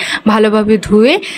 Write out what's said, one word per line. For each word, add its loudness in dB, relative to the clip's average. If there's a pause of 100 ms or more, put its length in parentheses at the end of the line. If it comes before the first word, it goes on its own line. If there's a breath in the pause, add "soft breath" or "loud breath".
(280 loud breath)
ভালোভাবে 2
ধুয়ে 2 (180 loud breath)